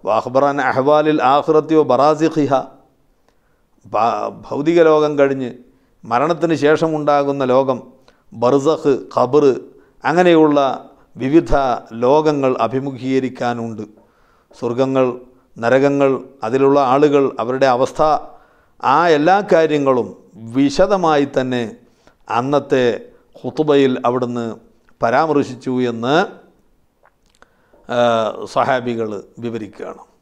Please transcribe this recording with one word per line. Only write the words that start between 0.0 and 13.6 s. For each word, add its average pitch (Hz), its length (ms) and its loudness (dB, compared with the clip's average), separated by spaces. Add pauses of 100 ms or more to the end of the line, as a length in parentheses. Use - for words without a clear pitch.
വഅഖ്ബറൻ 135 560 0
അഹ്വാലിൽ 147 600 0
ആഖിറത്തി 147 520 2
വ 156 80 4
ബറാസിഖിഹ, 143 680 0 (1300)
ഭ-, 107 420 -2 (160)
ഭൗതിക 156 380 0
ലോകം 151 360 4
കഴിഞ്ഞ് 135 320 0 (540)
മരണത്തിന് 156 500 0
ശേഷമുണ്ടാകുന്ന 147 920 0
ലോകം, 131 340 0 (540)
ബർസഖ്, 139 600 0 (240)
ഖബർ, 127 280 2 (600)
അങ്ങനെയുള്ള 156 540 4 (580)
വിവിധ 143 380 2 (380)
ലോകങ്ങൾ 135 680 0
അഭിമുഖീകരിക്കാനുണ്ട്. 123 1200 -4 (800)